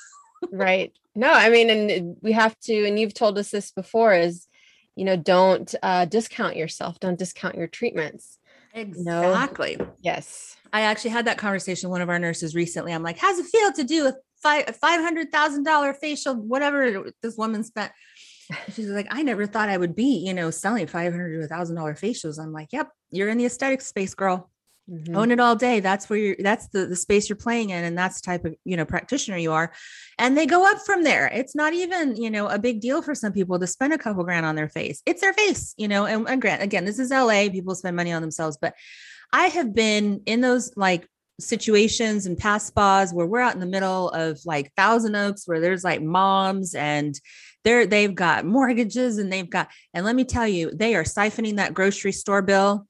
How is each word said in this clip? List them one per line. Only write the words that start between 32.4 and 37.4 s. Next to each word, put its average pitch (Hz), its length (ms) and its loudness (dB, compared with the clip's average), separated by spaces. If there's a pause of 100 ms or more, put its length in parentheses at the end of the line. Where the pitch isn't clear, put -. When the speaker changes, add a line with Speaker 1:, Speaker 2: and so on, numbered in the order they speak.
Speaker 1:
a 208 100 -2
big 220 220 -2
deal 262 200 0
for 285 140 -4
some 208 180 -4
people 180 280 0
to 185 80 -2
spend 277 240 0
a 311 60 0
couple 202 260 -2
grand 170 200 -2
on 156 120 0
their 151 120 -2
face. - 380 -6
It's 349 140 -2
their 392 140 2
face, 403 420 0
you 214 100 -4
know, 202 200 0
and, 220 220 -2
and 262 140 0
grant, 190 200 0
again, 196 220 -2
this 208 140 -4
is 254 140 -2
L 262 180 4
A, 202 180 4